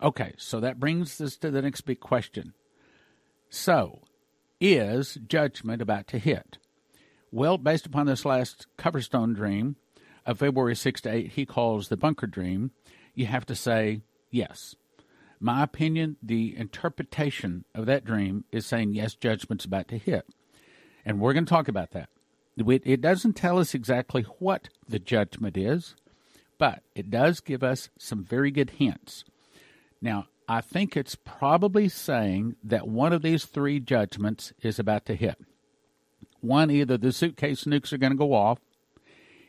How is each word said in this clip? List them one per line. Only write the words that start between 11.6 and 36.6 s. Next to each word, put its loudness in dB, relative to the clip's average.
the 0
bunker 0
dream, -4
you -2
have -2
to -6
say 0
yes. -6
My 0
opinion, -2
the -2
interpretation -6
of -6
that 2
dream -2
is -4
saying, 0
yes, -2
judgment's -2
about -4
to -6
hit. -2
And -2
we're 4
gonna 2
talk 4
about -4
that. -10
It, 4
it 4
doesn't 2
tell 2
us 2
exactly 0
what -2
the -2
judgment 0
is, -2
but 2
it -8
does 4
give -6
us -2
some -8
very 0
good 2
hints. -2
Now, -4
I 0
think -2
it's -4
probably 4
saying -2
that 0
one 2
of 2
these 0
three -2
judgments -2
is -2
about 0
to -4
hit. -2
One, 4